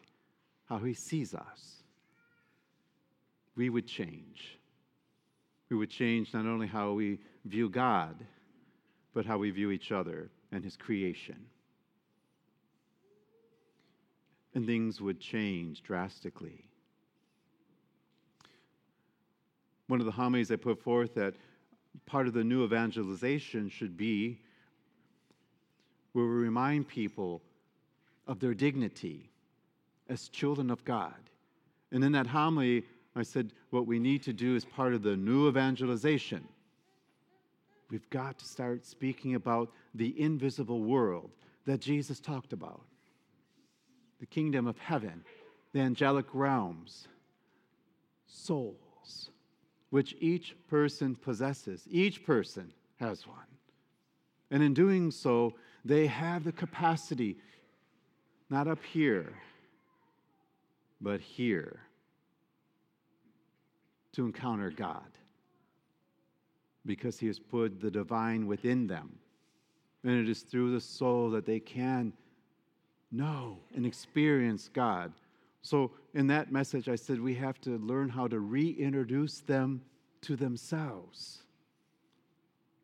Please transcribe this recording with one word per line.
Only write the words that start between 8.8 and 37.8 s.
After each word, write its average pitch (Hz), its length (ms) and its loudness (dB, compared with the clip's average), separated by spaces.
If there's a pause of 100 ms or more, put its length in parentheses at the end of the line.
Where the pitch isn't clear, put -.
but 110 120 -2
how 107 120 0
we 101 140 0
view 101 200 0
each 95 200 -4
other 85 380 -4 (220)
and 95 120 -6
his 92 120 -10
creation. 98 680 -4 (3000)
And 120 120 -2
things 113 360 0
would 98 180 -2
change 92 640 -4
drastically. 90 840 -8 (3250)
One 127 120 2
of 117 60 0
the 110 60 0
homilies 120 400 2
I 110 60 2
put 117 220 0
forth 120 360 0
that 98 200 0 (680)
part 135 220 0
of 117 60 0
the 117 100 4
new 123 200 4
evangelization 113 1040 0
should 95 280 -8
be 110 420 -2 (1700)
where 120 120 2
we 117 60 2
remind 123 560 2
people 95 540 -4 (840)
of 120 120 -6
their 123 140 2
dignity 110 760 -2 (800)
as 123 200 -8
children 139 400 -2
of 120 160 -4
God. 104 300 -2 (760)
And 131 120 2
in 139 100 6
that 135 140 2
homily, 135 580 4 (300)
I 117 80 -2
said, 113 300 -4 (160)
"What 123 160 0
we 117 140 2
need 139 240 2
to 131 100 -4
do 123 220 0
as 110 100 0
part 127 280 0
of 110 100 0
the 101 120 4
new 120 320 4
evangelization, 127 1000 2 (1400)